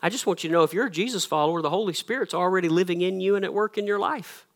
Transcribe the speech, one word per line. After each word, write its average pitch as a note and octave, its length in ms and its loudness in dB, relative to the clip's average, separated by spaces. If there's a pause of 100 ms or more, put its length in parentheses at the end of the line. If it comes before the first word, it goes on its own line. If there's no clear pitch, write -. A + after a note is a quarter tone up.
I E3+ 80 2
just A#3+ 160 -4
want F3+ 180 0
you E3 60 -4
to E3 40 0
know, E3 100 6
if D#3 100 2
you're A#3 140 0
a G#3 40 -6
Jesus G3 320 -2
follower, D#3 380 2
the D3+ 80 0
Holy F#3+ 240 -2
Spirit's - 400 -4
already F3+ 340 2
living F3 340 2
in F#3 200 0
you G3 140 2
and G3 100 0
at - 80 -4
work G#3 240 -2
in G#3 100 -4
your G3+ 120 0
life. - 460 -4 (100)